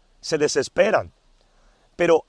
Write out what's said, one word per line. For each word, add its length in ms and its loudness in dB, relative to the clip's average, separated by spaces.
se 200 -6
desesperan. 720 0
Pero 340 2